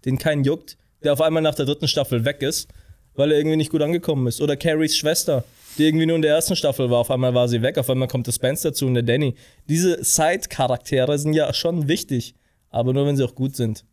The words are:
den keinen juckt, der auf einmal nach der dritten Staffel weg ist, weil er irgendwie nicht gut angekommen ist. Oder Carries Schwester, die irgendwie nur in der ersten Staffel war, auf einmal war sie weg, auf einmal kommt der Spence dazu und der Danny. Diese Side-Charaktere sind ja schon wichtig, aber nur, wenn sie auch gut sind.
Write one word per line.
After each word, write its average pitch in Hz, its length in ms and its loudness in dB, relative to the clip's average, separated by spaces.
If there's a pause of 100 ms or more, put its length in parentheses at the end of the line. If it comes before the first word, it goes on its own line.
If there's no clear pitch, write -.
den 131 140 -2
keinen 147 240 -2
juckt, 151 340 -4 (260)
der 147 100 2
auf 135 80 0
einmal 160 200 2
nach 156 140 0
der 143 100 -2
dritten 147 220 -2
Staffel 127 360 0
weg 139 200 -4
ist, - 260 -4 (460)
weil 143 180 2
er 147 60 4
irgendwie 156 180 2
nicht 151 140 0
gut 156 100 0
angekommen 151 460 0
ist. 117 120 -4
Oder 147 160 0
Carries 156 400 0
Schwester, 151 480 0 (340)
die 151 80 2
irgendwie 160 200 4
nur 165 100 2
in 160 60 0
der 151 120 4
ersten 165 220 0
Staffel 135 340 0
war, 120 100 4
auf 120 120 0
einmal 127 220 0
war 123 160 4
sie 120 120 2
weg, 127 160 0
auf 131 120 -2
einmal 127 180 0
kommt 123 180 -4
der 120 60 -6
Spence 135 300 -2
dazu 143 260 -2
und 127 60 2
der 120 100 2
Danny. 127 320 0 (320)
Diese 165 340 0
Side-Charaktere 143 1160 0
sind 151 140 0
ja 156 200 0
schon 165 360 -2
wichtig, - 460 -2 (340)
aber 123 240 0
nur, 139 120 2
wenn 143 120 0
sie 135 80 2
auch - 100 -8
gut 156 220 -4
sind. 110 360 -4